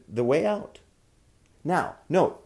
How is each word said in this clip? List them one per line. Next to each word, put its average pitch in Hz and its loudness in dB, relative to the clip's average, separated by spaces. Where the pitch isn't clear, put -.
the 120 -2
way 151 2
out. - -6
Now, 170 -2
no, 165 2